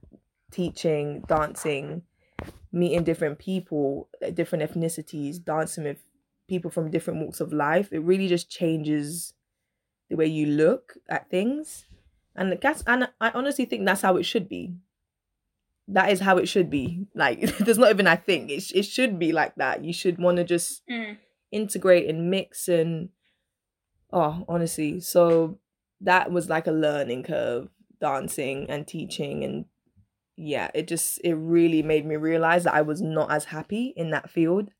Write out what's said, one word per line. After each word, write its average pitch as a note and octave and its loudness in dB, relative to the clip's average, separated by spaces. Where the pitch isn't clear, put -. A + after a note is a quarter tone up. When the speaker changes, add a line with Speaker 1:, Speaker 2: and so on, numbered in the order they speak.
Speaker 1:
teaching, D3 -2
dancing, D3+ -2
meeting F3 2
different D#3+ -2
people, D3+ -4
uh, - -4
different E3 -2
ethnicities, E3 -6
dancing D#3+ -4
with D3 -8
people E3+ -4
from D#3+ -4
different E3 -4
walks D#3 -8
of D#3 -6
life, D3+ 0
it E3 -6
really F#3+ 2
just F3 -2
changes D#3 -4
the - -4
way D#3+ 2
you D#3 0
look D#3 2
at - -6
things. B3+ -4
And F#3 -2
that's, - 0
and B3+ 2
I A3+ 2
honestly C4 -2
think G#3+ -4
that's F#3+ 2
how F#3 4
it E3+ 0
should F#3+ -2
be. F3 -8
That F#3+ 4
is F#3+ 2
how F#3+ 6
it - 2
should F#3 2
be. E3+ -2
Like, C#3 0
<laughs> - 0
there's G#3 4
not A#3+ 8
even, G3 4
I E3+ 8
think. D3+ -2
It D3+ -4
sh-, - -10
it G3 4
should A3 0
be E3 0
like D#3 0
that. C3+ -2
You E3+ -6
should F3 -2
wanna F3 4
just F3 -2
Speaker 2:
Mm. A3 -8
Speaker 1:
integrate F#3+ 4
and E3 -2
mix - -4
and, E3 0
oh, E3+ 0
honestly. E3+ -2
So E3+ 4
that F3+ 4
was, F3 0
like, D#3+ -2
a E3 2
learning C#3+ 0
curve, A#2+ -4
dancing C#3 -4
and D3 -8
teaching. D3 -8
And, C3+ -6
yeah, C#3+ -4
it D#3+ -2
just, - -4
it E3+ 0
really E3 4
made D#3 0
me D#3 -2
realize E3 2
that D#3+ 2
I D#3 4
was D#3 -2
not D#3 -2
as D3+ 0
happy G#3 -6
in D#3+ -4
that D3+ -4
field F3+ 2